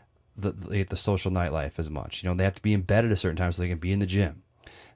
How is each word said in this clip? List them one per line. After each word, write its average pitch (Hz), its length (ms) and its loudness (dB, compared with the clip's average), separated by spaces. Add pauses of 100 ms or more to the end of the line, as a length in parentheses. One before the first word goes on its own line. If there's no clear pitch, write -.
(360)
the, 98 160 -2
the, 98 300 -4
the 92 140 -4
social 98 340 0
nightlife 78 480 -2
as 80 100 -2
much. - 340 -8
You 92 60 -2
know, 90 60 2
they 90 100 2
have 95 120 2
to - 60 -18
be 107 100 2
in 101 100 2
bed 104 220 4
at 113 80 2
a 101 40 2
certain 85 200 0
time 90 160 0
so 90 100 -4
they 87 60 -2
can 87 100 -2
be 87 140 0
in 98 80 2
the 101 60 2
gym. 92 360 0 (540)